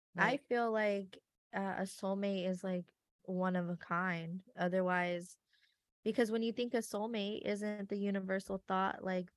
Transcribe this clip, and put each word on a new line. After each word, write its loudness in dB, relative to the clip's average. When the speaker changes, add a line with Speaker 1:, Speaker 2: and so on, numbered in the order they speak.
Speaker 1:
I 6
Speaker 2:
like 2
Speaker 1:
feel 2
like, 2
uh, 0
a 0
soulmate 0
is, -2
like, -2
one 0
of 0
a -2
kind. -2
Otherwise, 0
because 2
when 2
you 2
think -2
of 2
soulmate, -4
isn't -2
the -2
universal 0
thought, 0
like, -2